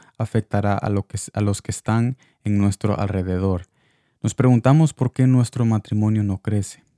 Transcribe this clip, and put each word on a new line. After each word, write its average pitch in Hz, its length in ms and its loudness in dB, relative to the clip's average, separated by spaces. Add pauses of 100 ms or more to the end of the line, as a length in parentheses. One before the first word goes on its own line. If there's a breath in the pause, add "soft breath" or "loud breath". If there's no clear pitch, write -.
(180 soft breath)
afectará 101 600 -2
a 110 120 -4
lo 101 180 -2
que, - 100 -10 (160)
a - 60 -4
los 101 220 0
que - 100 -8
están 117 460 -2 (260 soft breath)
en 104 140 0
nuestro 101 420 0
alrededor. 92 680 -2 (540)
Nos - 140 -4
preguntamos 131 580 4
por 123 180 -2
qué 131 160 0
nuestro 123 380 2
matrimonio 107 580 0
no 98 180 -4
crece, 104 420 -6 (140)